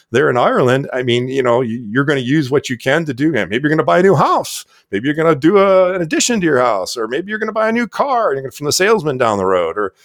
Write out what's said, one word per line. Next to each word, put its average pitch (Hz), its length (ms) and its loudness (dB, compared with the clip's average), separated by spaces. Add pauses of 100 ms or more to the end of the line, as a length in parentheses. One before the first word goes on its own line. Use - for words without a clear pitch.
(120)
there 139 180 2
in 123 60 0
Ireland, 139 560 2
I 127 100 -4
mean, 123 240 0
you 131 160 -2
know, 123 200 2
you, 120 280 -6
you're 131 140 0
gonna 139 160 0
use 131 280 0
what 135 220 -2
you 120 80 -6
can 156 280 0
to 147 60 -6
do. 143 200 -2
Maybe 104 280 -2
you're 151 80 -2
gonna 156 140 0
buy 170 160 2
a 180 60 4
new 196 100 6
house. 240 500 0 (280)
Maybe 107 160 -4
you're 147 80 -2
gonna 160 180 2
do 160 240 4
a, 185 360 4
an 185 60 -4
addition 226 400 -2
to 175 60 0
your 143 140 4
house, 104 360 0
or 113 120 -4
maybe 165 220 -6
you're 214 100 -6
gonna 226 100 -4
buy 220 180 -2
a 226 40 0
new 233 160 -2
car 233 420 -2
and 135 60 -2
you're 135 60 -6
gonna, 135 100 -12
from 147 140 -10
the 143 60 -2
salesman 175 460 0
down 113 180 2
the 95 100 0
road, 87 300 0
or, 101 180 -4 (100)